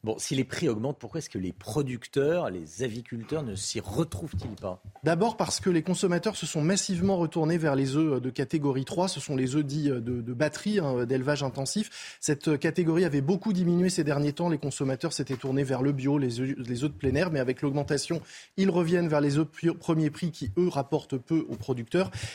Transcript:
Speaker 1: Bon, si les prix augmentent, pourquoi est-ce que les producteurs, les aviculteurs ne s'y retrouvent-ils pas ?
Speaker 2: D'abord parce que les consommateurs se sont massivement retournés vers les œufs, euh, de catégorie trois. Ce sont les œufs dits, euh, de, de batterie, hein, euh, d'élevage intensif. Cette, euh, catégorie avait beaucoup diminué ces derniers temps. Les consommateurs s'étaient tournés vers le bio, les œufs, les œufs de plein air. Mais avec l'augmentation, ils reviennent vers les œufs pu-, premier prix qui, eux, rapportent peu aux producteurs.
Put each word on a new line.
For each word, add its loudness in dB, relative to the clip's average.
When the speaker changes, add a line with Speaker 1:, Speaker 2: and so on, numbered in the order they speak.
Speaker 1:
Bon, -2
si -4
les 2
prix -2
augmentent, -2
pourquoi -10
est-ce -8
que -6
les -4
producteurs, -2
les -8
aviculteurs -6
ne -6
s'y -6
retrouvent-ils -4
pas ? -8
Speaker 2:
D'abord 4
parce 0
que 0
les 4
consommateurs 0
se -6
sont -2
massivement 2
retournés 2
vers 4
les 2
œufs, 4
euh, 2
de -2
catégorie 0
trois. 0
Ce -6
sont -4
les 0
œufs 2
dits, 0
euh, -2
de, -4
de -6
batterie, 0
hein, 2
euh, 0
d'élevage 0
intensif. -2
Cette, 0
euh, 4
catégorie 2
avait 2
beaucoup 2
diminué 4
ces 0
derniers 2
temps. -2
Les 0
consommateurs -2
s'étaient -4
tournés 0
vers 0
le 2
bio, 2
les 0
œufs, -2
les -4
œufs -2
de -10
plein 0
air. 2
Mais 0
avec 0
l'augmentation, 0
ils 4
reviennent 2
vers 4
les 2
œufs 2
pu-, 0
premier 2
prix -4
qui, -6
eux, 4
rapportent -2
peu 0
aux -6
producteurs. -2